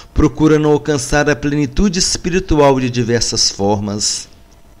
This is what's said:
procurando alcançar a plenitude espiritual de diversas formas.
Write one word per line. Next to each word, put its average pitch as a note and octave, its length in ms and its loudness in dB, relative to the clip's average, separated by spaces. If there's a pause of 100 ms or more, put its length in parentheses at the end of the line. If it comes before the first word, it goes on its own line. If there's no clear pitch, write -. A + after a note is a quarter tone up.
(140)
procurando D3+ 540 2
alcançar D3 600 0
a D3 60 0
plenitude D3 600 -2
espiritual D3+ 840 2
de B2+ 100 -2
diversas A#2 600 -2
formas. G2+ 760 -2 (540)